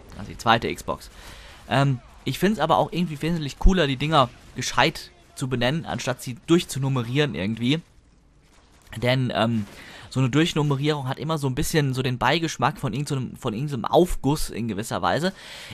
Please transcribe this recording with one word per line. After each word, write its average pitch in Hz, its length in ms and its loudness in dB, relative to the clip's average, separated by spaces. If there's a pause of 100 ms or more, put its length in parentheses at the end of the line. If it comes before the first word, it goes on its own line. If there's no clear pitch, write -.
(180)
also 101 140 -12
die - 60 -14
zweite 113 360 2
Xbox. - 380 -8 (580)
Ähm, 135 300 2 (240)
ich 139 160 -6
find's 202 200 2
aber 151 180 4
auch 147 140 2
irgendwie 156 300 -4
wesentlich 156 380 -4
cooler, 180 260 6
die 135 120 0
Dinger 143 320 4 (260)
gescheit - 560 0 (240)
zu 135 140 -6
benennen, 127 360 0
anstatt - 380 -4
sie 123 140 -10 (100)
durchzunummerieren 135 880 2
irgendwie. 113 460 0 (1120)
Denn, 123 400 0
ähm, 110 300 0 (440)
so 131 120 0
eine 127 80 4
Durchnummerierung 147 800 0
hat 135 100 -6
immer 160 180 -4
so 139 100 -2
ein 123 80 -2
bisschen 143 380 2
so 127 80 -2
den 123 160 0
Beigeschmack 147 640 0
von 139 140 -2
irgend 143 160 -4
so 143 80 0
einem, 123 180 -6
von 117 180 -4
irgend 143 160 -4
so 139 60 -6
einem 120 80 -4
Aufguss 156 680 2
in 113 200 -4
gewisser 101 320 0
Weise. 127 320 2 (400)